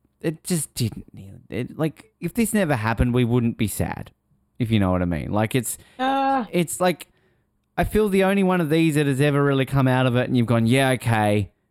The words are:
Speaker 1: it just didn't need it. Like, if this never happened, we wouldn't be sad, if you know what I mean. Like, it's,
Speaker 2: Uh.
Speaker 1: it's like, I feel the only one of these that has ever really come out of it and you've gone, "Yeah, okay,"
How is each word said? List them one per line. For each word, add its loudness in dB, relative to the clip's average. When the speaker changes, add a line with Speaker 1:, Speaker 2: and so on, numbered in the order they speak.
Speaker 1:
it -6
just -4
didn't -6
need -20
it. -8
Like, -6
if -8
this -2
never 0
happened, 0
we 2
wouldn't 0
be 0
sad, -6
if -4
you 4
know 2
what 0
I 0
mean. -4
Like, -2
it's, -4
Speaker 2:
Uh. -2
Speaker 1:
it's -2
like, -2
I 0
feel 0
the 2
only 2
one 2
of -2
these 2
that 2
has 0
ever 2
really 2
come 2
out 2
of 2
it 0
and 0
you've 2
gone, 2
"Yeah, 4
okay," 0